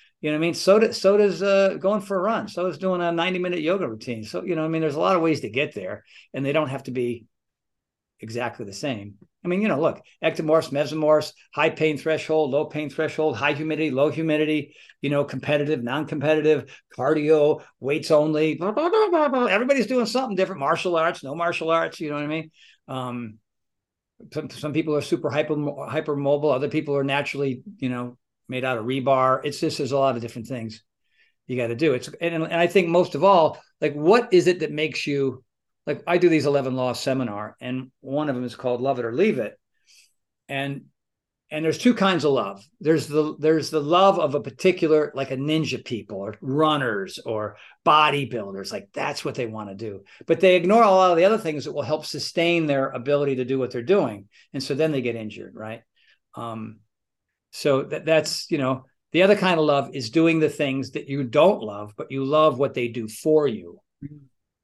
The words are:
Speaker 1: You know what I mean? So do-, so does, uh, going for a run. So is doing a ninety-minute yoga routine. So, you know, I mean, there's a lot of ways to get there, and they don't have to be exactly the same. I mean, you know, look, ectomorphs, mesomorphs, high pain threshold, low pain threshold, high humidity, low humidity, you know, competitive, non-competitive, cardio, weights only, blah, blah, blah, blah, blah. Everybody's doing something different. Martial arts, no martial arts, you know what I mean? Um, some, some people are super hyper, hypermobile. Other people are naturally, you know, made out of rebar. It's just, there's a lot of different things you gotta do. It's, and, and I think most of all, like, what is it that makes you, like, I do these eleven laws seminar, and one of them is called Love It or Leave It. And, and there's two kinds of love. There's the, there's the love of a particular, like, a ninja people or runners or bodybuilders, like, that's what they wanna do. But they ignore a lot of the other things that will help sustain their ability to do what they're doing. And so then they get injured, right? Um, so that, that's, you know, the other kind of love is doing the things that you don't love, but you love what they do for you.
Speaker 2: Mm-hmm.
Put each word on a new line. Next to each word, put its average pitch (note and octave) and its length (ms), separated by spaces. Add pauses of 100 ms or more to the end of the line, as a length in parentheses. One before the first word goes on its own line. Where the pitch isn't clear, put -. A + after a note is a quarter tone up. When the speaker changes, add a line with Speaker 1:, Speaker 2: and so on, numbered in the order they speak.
(200)
Speaker 1:
You D3+ 120
know D3+ 60
what D#3 60
I E3+ 40
mean? E3 80
So G3+ 240
do-, A3 120
so G3 240
does, G3 260
uh, G3 380
going G3 220
for G3 160
a F3 40
run. G3 280
So F3+ 160
is E3 120
doing F#3 240
a E3+ 100
ninety-minute F3+ 500
yoga F3+ 260
routine. A2+ 380
So, E3+ 180
you F3 120
know, D#3 100
I - 20
mean, D#3+ 140
there's D3+ 140
a D3+ 40
lot F#3 160
of E3+ 60
ways D#3 200
to A2+ 80
get C3+ 240
there, G2+ 300 (300)
and C3+ 120
they C#3 60
don't D3+ 180
have C3 140
to C3 80
be A#2+ 340 (920)
exactly A2+ 460
the G2 80
same. G#2 420 (300)
I - 20
mean, F#3 140
you G#3+ 80
know, C#3 100
look, D3+ 220 (200)
ectomorphs, D#3+ 500
mesomorphs, D3 600 (220)
high D#3 160
pain D#3 280
threshold, D#3 540
low C#3+ 140
pain D3 240
threshold, D3+ 480
high C#3+ 160
humidity, D#3 380
low C#3 180
humidity, D3+ 680 (260)
you C#3+ 80
know, C#3+ 140
competitive, C#3+ 580
non-competitive, D3+ 960 (160)
cardio, D3 680 (160)
weights D3+ 320
only, D#3 440
blah, F#3 180
blah, D#4 160
blah, G#4+ 200
blah, D#4 200
blah. B3 160
Everybody's A#3 420
doing B3 180
something A#3 300
different. F#3 240
Martial E3 380
arts, D#3+ 260
no C#3 120
martial E3 360
arts, E3 300
you D3+ 80
know D3 60
what D3 100
I - 20
mean? D#3+ 240 (380)
Um, B2 480 (960)
some, D3 160
some D3 240
people D#3 240
are C#3 40
super D3 280
hyper, D3+ 260
hypermobile. C#3+ 1000
Other C3 140
people C#3+ 300
are C#3 80
naturally, C#3 580 (140)
you C3+ 100
know, B2 300 (320)
made B2+ 160
out B2+ 120
of G#2+ 60
rebar. C3 640
It's C#3+ 160
just, D#3+ 160
there's C3+ 160
a C#3+ 40
lot C3+ 200
of A#2 40
different A#2 280
things A2+ 340 (640)
you C3 80
gotta A#2+ 200
do. C#3+ 180
It's, B2 160 (100)
and, E3+ 240
and D#3+ 100
I E3+ 140
think F3 220
most F3 260
of C#3+ 80
all, F3+ 340 (220)
like, C#3+ 140
what G3 400
is E3+ 140
it F3+ 120
that D3 140
makes D3+ 340
you, C#3 380 (420)
like, D3+ 180
I F3 140
do F3 100
these D#3 160
eleven C#3 300
laws B2+ 240
seminar, A2+ 600
and C3 300 (120)
one C#3+ 280
of B2+ 60
them B2+ 80
is A#2+ 120
called B2 240
Love C3 200
It A#2 60
or A2+ 80
Leave E3 260
It. - 180 (920)
And, C#3 360 (640)
and D#3 160
there's D#3 140
two A#3+ 160
kinds F#3 300
of C#3+ 80
love. G2+ 300 (160)
There's D3 280
the, D3+ 320
there's D#3 320
the D#3 80
love F3+ 400
of D3 160
a C#3 60
particular, D#3 720
like, C3+ 160
a C3 60
ninja C#3 460
people G#2 340
or G2+ 240
runners C3 760
or G#2+ 400 (300)
bodybuilders, B2 840
like, G2 220
that's D3 320
what C3+ 80
they B2 140
wanna G#2+ 260
do. G2+ 300 (240)
But E3 140
they F#3 160
ignore G3 260
a G3+ 80
lot F#3 180
of F3 80
the F3 80
other G#3+ 140
things D3+ 260
that D3+ 80
will D3 80
help D3+ 240
sustain E3 640
their C3+ 220
ability C#3 480
to B2+ 80
do C3 120
what B2 140
they're A#2+ 100
doing. A#2+ 460 (260)
And C#3 80
so C3+ 140
then D#3+ 160
they C3+ 100
get A#2 140
injured, G#2 400
right? A2 260 (540)
Um, A2 440 (720)
so C#3 320
that, D3 220
that's, D#3 460
you D#3+ 80
know, C3 260 (260)
the E3+ 120
other G3+ 120
kind F3+ 240
of D#3 60
love C#3 300
is A#2 160
doing D#3+ 280
the D#3 100
things C3+ 420
that C#3+ 180
you C#3 140
don't D3+ 400
love, G#2 340
but - 140
you C3+ 140
love D3+ 340
what C3+ 160
they A#2+ 140
do A2+ 180
for D#3 400
you. F#2+ 320 (260)
Speaker 2:
Mm-hmm. D3 120 (460)